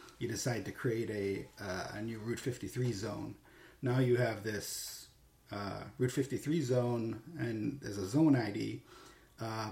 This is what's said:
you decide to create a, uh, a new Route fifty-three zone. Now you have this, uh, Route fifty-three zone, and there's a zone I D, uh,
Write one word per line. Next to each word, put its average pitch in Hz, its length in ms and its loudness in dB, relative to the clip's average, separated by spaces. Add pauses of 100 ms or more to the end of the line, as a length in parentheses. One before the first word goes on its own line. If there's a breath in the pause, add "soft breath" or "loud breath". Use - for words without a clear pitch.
(180 loud breath)
you 120 100 -4
decide 113 380 -2
to 101 60 -6
create 113 380 0
a, 98 360 0 (180)
uh, 92 300 -4
a 104 80 -6
new 113 160 -4
Route 117 200 -4
fifty-three 123 540 -2
zone. 107 420 -4 (460 loud breath)
Now 127 200 4
you 123 160 6
have 113 280 2
this, - 640 -6 (440)
uh, 101 340 -6 (140)
Route 123 140 4
fifty-three 143 480 0
zone, 120 640 2 (160)
and 113 420 -2
there's 104 160 -6
a 95 100 -2
zone 143 300 8
I 110 140 2
D, 110 320 -4 (580 loud breath)
uh, 110 320 -4